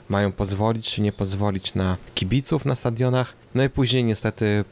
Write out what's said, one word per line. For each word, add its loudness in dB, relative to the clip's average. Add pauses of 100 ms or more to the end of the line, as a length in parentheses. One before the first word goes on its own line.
mają 2
pozwolić, -2
czy -2
nie 2
pozwolić -2
na 0 (180)
kibiców 0
na 0
stadionach. 0 (220)
No 4
i 2
później 2
niestety 0